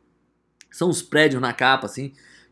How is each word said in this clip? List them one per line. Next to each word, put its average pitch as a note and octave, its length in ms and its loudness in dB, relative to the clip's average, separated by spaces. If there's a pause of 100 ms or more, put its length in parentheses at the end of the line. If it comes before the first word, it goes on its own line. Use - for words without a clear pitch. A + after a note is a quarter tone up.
(720)
São F3 200 -2
uns - 120 -2
prédios D3 400 2
na A#2+ 100 -2
capa, C3 340 0
assim. C3 260 -12 (400)